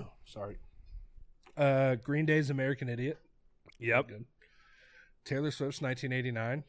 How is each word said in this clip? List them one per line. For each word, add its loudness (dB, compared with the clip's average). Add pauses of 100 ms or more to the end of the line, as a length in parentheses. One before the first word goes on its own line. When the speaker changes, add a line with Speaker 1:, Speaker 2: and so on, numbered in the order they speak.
(240)
Speaker 1:
Sorry. -10 (1000)
Uh, 4
Green 0
Day's 4
American 0
Idiot. -4 (600)
Speaker 2:
Yep. 4
Speaker 1:
Good. -12 (1000)
Taylor -2
Swift's -4
nineteen -2
eighty-nine. -2